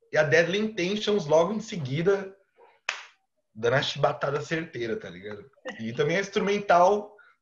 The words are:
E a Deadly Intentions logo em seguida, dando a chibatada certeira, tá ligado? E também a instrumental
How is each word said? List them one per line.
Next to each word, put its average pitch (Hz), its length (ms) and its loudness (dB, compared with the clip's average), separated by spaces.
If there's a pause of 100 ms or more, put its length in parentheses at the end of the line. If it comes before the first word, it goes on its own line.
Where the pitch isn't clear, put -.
(100)
E 147 80 2
a 156 40 6
Deadly 165 360 4
Intentions 208 680 -2
logo 170 280 4
em 214 60 -4
seguida, 170 760 -2 (1200)
dando 117 200 0
a 143 80 4
chibatada 143 600 -2
certeira, 127 560 -6
tá 95 100 -12
ligado? 101 420 -14 (300)
E 113 120 -8
também 156 260 0
a - 20 0
instrumental 196 960 2 (260)